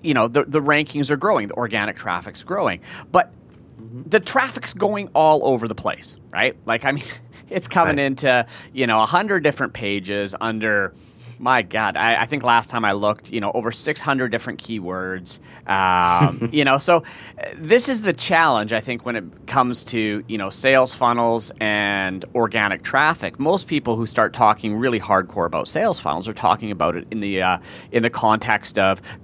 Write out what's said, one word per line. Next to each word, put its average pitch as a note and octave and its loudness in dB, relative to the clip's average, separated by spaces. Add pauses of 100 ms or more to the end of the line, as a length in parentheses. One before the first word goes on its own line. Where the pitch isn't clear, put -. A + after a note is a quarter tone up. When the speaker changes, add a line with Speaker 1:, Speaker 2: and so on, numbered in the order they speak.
Speaker 1:
you D#3 2
know, A#2 4
the, C3+ 2
the D3 -2
rankings D3 0
are D3 0
growing, C#3+ 0
the - -10
organic G#2+ -2
traffic's F#2 -8
growing, D3 -4 (300)
but - 4 (480)
Speaker 2:
Mm-hmm. A#2 -14
Speaker 1:
the G#3 4
traffic's - -2
going G3+ -2
all D#3 6
over A#2 0
the G#2+ -6
place, - -8 (160)
right? A#2 0
Like, A#2 -2
I C#3 0
mean, C#3 -6 (240)
<laughs> - -20
it's F#3 -6
coming G#3+ 2
Speaker 2:
Right. C#3 4
Speaker 1:
into, C3 2 (260)
you C3 0
know, A2 4
a G#2+ 4
hundred F3+ 0
different C#3+ 0
pages G2+ -4
under, G#2+ 0 (440)
my B2 4
God, G#2 -2
I, A2 2
I - -4
think C#3+ -6
last A#2 2
time A#2 -2
I G2+ 2
looked, G#2 -2
you A#2 -4
know, G2+ -4
over A#2 -4
six D3+ -6
hundred C3 -2
different A#2 -6
keywords. F#2 -8 (300)
Um, F2+ 4
Speaker 2:
<laughs> - -14
Speaker 1:
you C#3+ 4
know, C3+ 4
so, E3+ 4 (340)
uh, - -10
this G#3 2
is A#3 -2
the F#3+ 0
challenge, C3 2
I A2 0
think, A#2+ -8
when A#2+ -4
it F#2 -10
comes B2 2
to, G#2+ -2
you A2+ -6
know, G2 -4
sales C3 4
funnels A#2+ 2 (100)
and G2+ -2
organic G#2 0
traffic. D3+ 0
Most E3 0
people C3+ -2
who A2+ -2
start - 0
talking G#2+ 2
really A#2+ 0
hardcore F#2+ 0
about D#2+ -4
sales G3 -2
funnels F2 -4
are A2 -8
talking G#2 0
about E2+ -2
it E2+ -10
in A2 -6
the, G2 -2
uh, F2+ 0 (320)
in A#2 2
the A#2 2
context G#2+ 0
of F#2+ 2 (240)